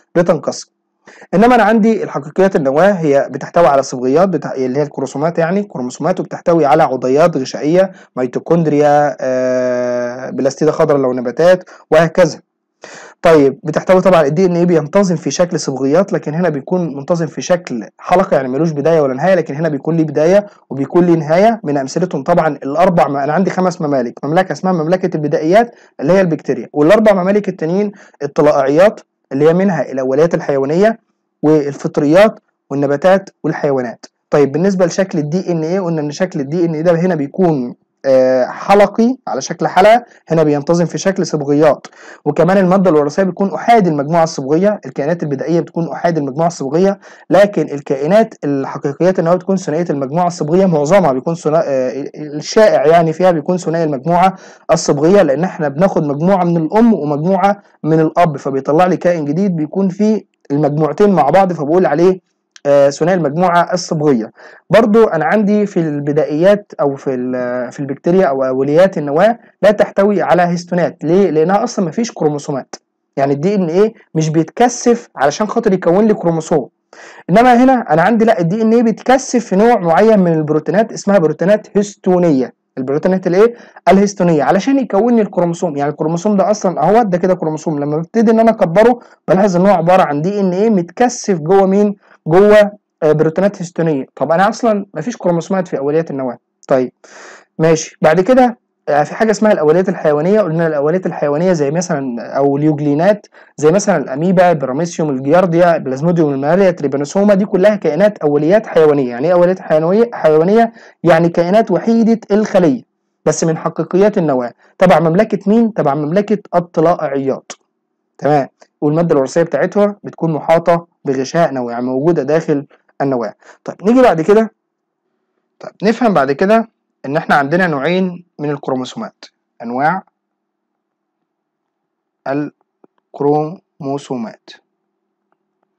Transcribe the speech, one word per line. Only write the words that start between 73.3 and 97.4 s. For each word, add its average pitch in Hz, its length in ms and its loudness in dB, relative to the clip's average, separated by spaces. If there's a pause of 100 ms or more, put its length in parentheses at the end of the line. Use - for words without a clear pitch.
ال 143 60 -6
دي 190 140 0
ان 185 140 0
ايه 202 260 2 (200)
مش 156 140 0
بيتكثف 233 880 0
علشان 151 300 -2
خاطر 214 260 -2
يكون 185 340 2
لي 214 80 4
كروموسوم، 160 540 -2 (640)
انما 240 340 6
هنا 262 80 6 (200)
انا 160 100 2
عندي 220 220 2
لا، 214 160 2
ال 170 80 0
دي 220 140 -2
ان 220 100 2
ايه 240 100 4
بيتكثف 240 600 0
في 190 120 -4
نوع 226 220 4
معين 196 420 4
من 170 120 2
البروتينات 156 600 -2
اسمها 202 260 0
بروتينات 170 580 0
هيستونيه، 175 760 0 (260)
البروتينات 156 480 -2
الايه؟ 202 280 2 (340)
الهيستونيه، 185 540 2
علشان 190 360 0
يكون 233 380 0
لي 226 60 2
الكروموسوم. 175 540 -4
يعني 143 140 -4
الكروموسوم 170 460 -4
ده 185 140 0
اصلًا 185 320 -4
اهو 202 200 2
ده 180 160 -2
كده 185 160 0
كروموسوم، 156 440 -6
لما 147 180 -4
ببتدي 214 340 0
ان 226 100 4
انا 226 100 4
اكبره 220 480 2 (300)
بلاحظ 185 280 2
ان 180 100 2
هو 202 80 6
عباره 180 280 2
عن 147 200 -2
دي 202 180 -2
ان 185 120 0
ايه 202 180 0
متكثف 196 680 -2
جوه 190 280 2
مين؟ 202 300 2 (300)
جوه، 202 460 6 (300)
آه، 151 100 4
بروتينات 160 500 0
هيستونيه. 160 440 -4 (100)
طب 139 160 -2
انا 185 160 2
اصلًا 220 460 -2
مفيش 190 220 -8
كروموسومات 180 520 -4
في 139 100 -6
اوليات 151 320 -2
النواه. 131 280 -8 (300)
طيب 127 240 0 (640)